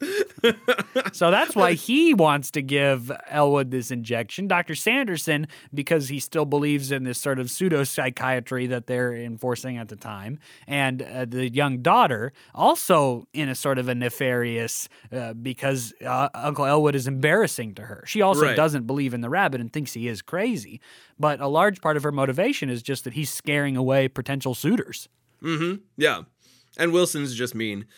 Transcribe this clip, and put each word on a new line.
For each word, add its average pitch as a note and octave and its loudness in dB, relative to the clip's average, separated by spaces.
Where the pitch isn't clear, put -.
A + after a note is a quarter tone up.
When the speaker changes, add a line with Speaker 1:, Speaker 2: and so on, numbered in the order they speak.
Speaker 1:
<laughs> F#4 0
Speaker 2:
So F3 4
that's A3+ 4
why F3+ 6
he D4 4
wants D3 4
to D3 -2
give C3+ 2
Elwood C#3+ 4
this B2+ -4
injection. A#2 -4
Doctor F3 0
Sanderson, F3 0
because C#3+ 0
he C#3 -4
still D#3 -2
believes C#3+ 0
in C3 -4
this B2 -4
sort C3+ -2
of B2 -4
pseudo-psychiatry C3 -2
that B2 -4
they're B2 -2
enforcing A#2+ -6
at A2+ -10
the G#2+ -18
time. G#2+ -10
And, C3+ -2
uh, B2+ -8
the B2+ -4
young C3+ 0
daughter, D#3 4
also D3+ 4
in D3 -4
a B2+ -4
sort C3+ 0
of B2 -2
a B2+ 0
nefarious, A#2+ -2
uh, A#2 -8
because, B2+ -4
uh, B2+ 0
Uncle C#3+ -4
Elwood D3 4
is C3 -2
embarrassing C3+ 0
to G#2+ -16
her. A#2 -14
She G#3+ -2
also F#3+ 4
Speaker 1:
Right. B2 2
Speaker 2:
doesn't D3 2
believe C3+ -2
in A#2+ -4
the A#2+ -4
rabbit D#3 0
and A#2 -8
thinks D3+ -6
he A#2 -6
is G#2 -8
crazy. E3+ -6
But D3 0
a C#3 -4
large F#3 2
part D#3 0
of C3+ -4
her D3 -2
motivation C#3+ 0
is A#2+ -4
just - -6
that A2+ -10
he's D3 -6
scaring C#3+ 0
away C3 2
potential C3 -4
suitors. - -2
Speaker 1:
Mm-hmm. E3 -2
Yeah. C3+ 0
And E3+ 2
Wilson's D#3 2
just A#2+ -4
mean. A2 -6